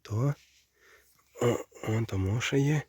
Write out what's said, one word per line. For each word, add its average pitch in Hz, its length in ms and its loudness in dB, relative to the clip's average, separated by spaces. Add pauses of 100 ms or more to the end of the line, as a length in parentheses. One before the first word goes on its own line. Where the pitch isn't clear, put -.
То... 131 340 -2 (1040)
о, 120 160 2 (300)
вон 113 180 0
там 95 360 -2
ще - 180 2
є. 143 300 2